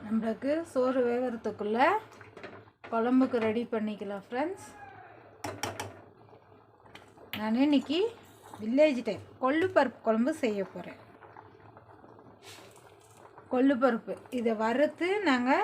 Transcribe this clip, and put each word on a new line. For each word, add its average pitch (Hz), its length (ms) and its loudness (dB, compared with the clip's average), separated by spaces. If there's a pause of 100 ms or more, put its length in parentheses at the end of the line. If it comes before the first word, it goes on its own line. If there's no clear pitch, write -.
நம்மளுக்கு 220 440 -2 (200)
சோறு 262 360 2
வேகறதுக்குள்ள 226 720 -2 (1120)
குழம்புக்கு 254 540 2
ரெடி 220 160 0 (100)
பண்ணிக்கலாம் 202 560 -6
ஃப்ரெண்ட்ஸ். 311 400 -6 (2750)
நான் 220 280 0
இன்னைக்கு 285 340 2 (640)
வில்லேஜ் 262 460 4
டைப் - 180 -6 (180)
கொள்ளு 320 320 2
பருப்பு 269 300 2
குழம்பு 226 260 2 (120)
செய்ய 208 200 0 (100)
போறேன். - 260 -14 (2500)
கொள்ளு 269 300 6
பருப்பு 226 300 0 (260)
இதை 226 140 0 (100)
வறுத்து 294 460 0 (200)
நாங்க 247 220 2 (120)